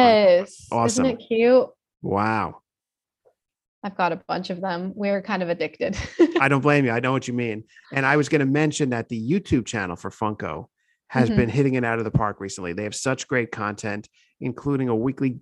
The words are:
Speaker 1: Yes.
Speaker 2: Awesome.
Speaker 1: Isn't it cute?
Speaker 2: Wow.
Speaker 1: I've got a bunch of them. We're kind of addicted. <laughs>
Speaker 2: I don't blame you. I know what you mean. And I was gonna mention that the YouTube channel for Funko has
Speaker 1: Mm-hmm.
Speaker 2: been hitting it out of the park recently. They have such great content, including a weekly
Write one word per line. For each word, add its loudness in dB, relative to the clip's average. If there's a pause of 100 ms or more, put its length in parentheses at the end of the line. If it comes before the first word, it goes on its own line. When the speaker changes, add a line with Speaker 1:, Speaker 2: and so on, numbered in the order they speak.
(160)
Speaker 1:
Yes. 2
Speaker 2:
Awesome. 2
Speaker 1:
Isn't -2
it -20
cute? 4 (340)
Speaker 2:
Wow. -2 (1200)
Speaker 1:
I've -10
got 0
a -6 (120)
bunch -6
of -8
them. -6
We're -2
kind -4
of -4
addicted. -4 (220)
<laughs> 4
Speaker 2:
I 6
don't 4
blame 4
you. 0
I 0
know 0
what -2
you -6
mean. -4 (260)
And -2
I 4
was 2
gonna 2
mention 0
that -4
the -6
YouTube 0
channel -6
for -10
Funko -6 (420)
has 2
Speaker 1:
Mm-hmm. -2
Speaker 2:
been 2
hitting 2
it 0
out 0
of -2
the -6
park 0
recently. -8
They -6
have -8
such -4
great -2
content, -8 (320)
including -4
a 2
weekly -2